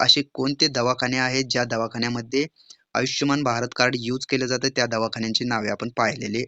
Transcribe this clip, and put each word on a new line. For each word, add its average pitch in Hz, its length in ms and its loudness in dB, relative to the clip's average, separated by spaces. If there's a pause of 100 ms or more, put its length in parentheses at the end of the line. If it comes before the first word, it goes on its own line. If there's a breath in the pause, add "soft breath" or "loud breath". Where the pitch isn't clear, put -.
असे 135 220 4
कोणते 139 440 0
दवाखाने 127 500 0
आहेत, 131 340 2
ज्या 123 140 2
दवाखान्यामध्ये 120 840 -2 (480 loud breath)
आयुष्यमान 143 480 2
भारत 120 340 0
कार्ड 127 220 4
यूज 123 280 -4
केलं 131 200 0
जातं, 127 220 -2
त्या 123 180 0
दवाखान्यांची 113 580 -2
नावे 113 260 -2
आपण 107 180 -4
पाहिलेले 110 600 -2